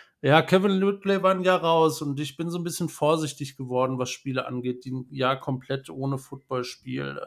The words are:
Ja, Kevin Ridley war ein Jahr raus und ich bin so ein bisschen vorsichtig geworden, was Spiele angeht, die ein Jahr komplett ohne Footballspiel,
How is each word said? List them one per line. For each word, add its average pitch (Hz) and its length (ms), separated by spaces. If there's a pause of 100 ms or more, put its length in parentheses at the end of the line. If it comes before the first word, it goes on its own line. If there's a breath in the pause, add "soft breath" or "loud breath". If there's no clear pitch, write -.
(220 loud breath)
Ja, 147 200
Kevin 190 420
Ridley 196 380
war 190 100
ein 185 120
Jahr 185 180
raus 160 400
und 143 180
ich 143 180
bin 165 120
so 175 80
ein 170 60
bisschen 165 260
vorsichtig 151 640
geworden, 127 440
was 123 100
Spiele 127 380
angeht, 123 360
die 131 80
ein 131 200
Jahr 131 280
komplett 135 520
ohne 135 260
Footballspiel, 135 1080